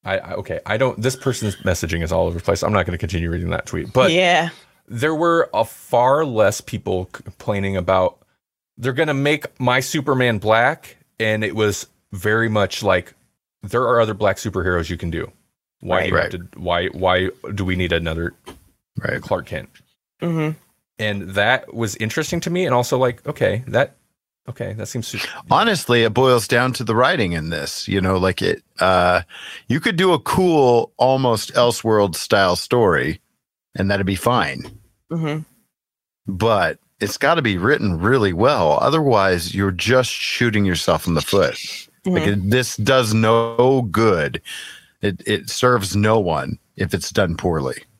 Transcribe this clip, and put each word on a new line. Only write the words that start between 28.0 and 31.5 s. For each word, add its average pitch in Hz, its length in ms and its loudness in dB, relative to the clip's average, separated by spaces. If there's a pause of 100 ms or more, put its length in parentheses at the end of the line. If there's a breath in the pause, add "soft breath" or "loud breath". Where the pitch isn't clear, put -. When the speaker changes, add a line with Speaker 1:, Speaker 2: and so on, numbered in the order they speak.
Speaker 3:
know, 92 180 2
like, 92 240 0
it, 90 180 -2 (180)
uh, 90 420 4 (460 loud breath)
you 127 120 0
could 202 160 -2
do 185 180 4
a 147 60 2
cool, 139 800 4
almost 127 580 2